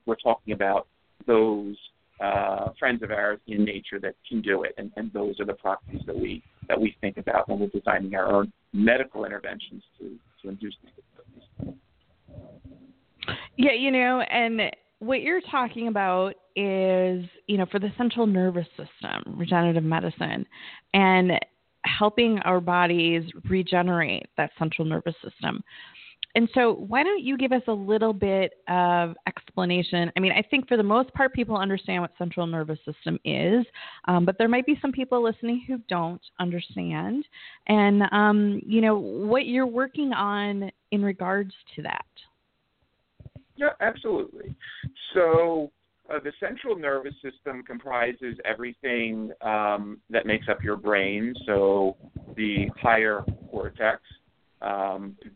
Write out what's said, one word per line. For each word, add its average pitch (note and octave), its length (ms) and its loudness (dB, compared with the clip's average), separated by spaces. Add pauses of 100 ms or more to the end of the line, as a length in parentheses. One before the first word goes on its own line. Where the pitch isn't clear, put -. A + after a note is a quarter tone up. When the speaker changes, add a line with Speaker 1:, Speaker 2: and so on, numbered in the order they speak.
Speaker 1:
we're A2+ 100 0
talking A2 360 0
about G2 340 0 (400)
those, G#2+ 500 2 (440)
uh, G2+ 580 -2
friends B2 240 0
of G#2 80 -6
ours G#2 360 0
in G#2 180 0
nature G2 360 -4
that G2 140 -6 (140)
can A2+ 140 -2
do G2 220 0
it, - 120 -6
and, G2+ 200 -12
and G#2+ 160 -8
those G#2 280 -4
are G2+ 60 -4
the G2+ 80 -4
properties - 520 -6
that - 100 -6
we, G2 260 -6 (260)
that - 120 0
we A2 200 0
think - 160 -4
about - 320 0
when G2+ 120 -2
we're G#2 80 0
designing F#3+ 460 -2
our F#2+ 160 0
own G2+ 220 2 (200)
medical A2+ 520 2
interventions G2 580 -12 (160)
to, F#2+ 180 -16 (260)
to G2 60 -14
induce G2+ 340 -10
these - 140 -20
capabilities. - 800 -16 (1800)
Speaker 2:
Yeah, C4+ 160 6
you B3+ 180 0
know, B3+ 300 2
and A3+ 500 0 (300)
what B3 220 -2
you're F4 180 0 (100)
talking A#3 380 -2
about F#3+ 460 2 (220)
is, F#3 680 2 (220)
you G#3 100 0
know, F#3 140 2
for G3+ 80 -2
the G3+ 180 -2
central A#3 300 2
nervous F#3 400 2 (100)
system, - 600 -10
regenerative E3+ 480 2
medicine, E3 640 -2 (460)
and F#3 400 6 (520)
helping G#3+ 560 2
our F3+ 200 2
bodies E3+ 600 2 (260)
regenerate F3 800 2 (100)
that D3 220 0
central D#3+ 280 0
nervous E3 360 -2
system. - 400 -8 (720)
And A3+ 200 4
so A#3+ 200 4
why A3+ 280 -2
don't F#4 200 0
you C4 160 -2
give C4 140 0
us B3 160 2
a A3+ 40 0
little G#3+ 400 2
bit F#3+ 400 0 (160)
of F3 480 2 (100)
explanation? F3 880 -2
I F3+ 40 2
mean, F#3+ 100 4
I G#3 120 4
think C4 260 -2
for B3 80 2
the A3 60 4
most A#3 320 2
part, C4+ 180 2
people A3+ 240 -2
understand F#3+ 460 -2
what E3+ 160 -6
central F3 280 -4
nervous D#3 380 -4
system D#3+ 400 -6
is, E3+ 400 2 (420)
um, F3 180 4
but F#3+ 140 2
there A3+ 80 4
might B3 200 2
be D4 140 2
some C#4 120 -2
people B3+ 300 0
listening A#3 440 -2
who B3+ 120 -4 (100)
don't F3 320 -4 (180)
understand, F3 840 -4 (420)
and, G3+ 360 6 (100)
um, G#3 520 4
you A3 160 2
know, A3 160 4
what G#3 500 0
you're B3 200 2
working C4 460 -2
on G3+ 580 -2 (220)
in G#3 100 2
regards F#3+ 500 -2 (220)
to D3+ 80 -8
that. - 220 -6 (1600)
Speaker 1:
Yeah, D4 180 2
absolutely. G#3+ 760 -4 (600)
So, E3 560 4 (400)
uh, D3+ 160 -6
the D3 120 -6
central A#3 380 -6
nervous C#3 380 -4 (120)
system B2+ 380 -10
comprises B2 680 -4 (100)
everything, A2+ 880 -4 (100)
um, G#2 560 -2 (160)
that A2+ 180 0
makes G#2+ 160 -2
up G#2 140 -2
your G#2 140 -2
brain. G#2 580 0 (100)
So G2 520 2 (400)
the G#2 340 -2 (100)
higher A2 440 2 (260)
cortex, G#2+ 480 -4 (640)
um, G2 540 -6 (200)